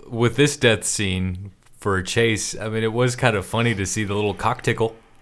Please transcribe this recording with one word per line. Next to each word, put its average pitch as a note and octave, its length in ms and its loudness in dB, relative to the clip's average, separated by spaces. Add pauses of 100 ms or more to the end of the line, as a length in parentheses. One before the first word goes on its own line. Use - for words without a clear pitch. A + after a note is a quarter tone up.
with A#2 300 0
this C#3+ 200 4
death A2+ 280 4
scene F#2 680 -2 (260)
for F#2+ 240 0
Chase, A2+ 560 0
I A2 100 -6
mean, A2 140 -2
it A2+ 100 0
was B2 240 0
kind A#2 200 2
of F#2 100 -2
funny A#2 280 0
to G2 120 -2
see G#2+ 180 -2
the G2 100 -4
little G#2 200 0
cock A2+ 280 -2
tickle. A2+ 340 -2 (260)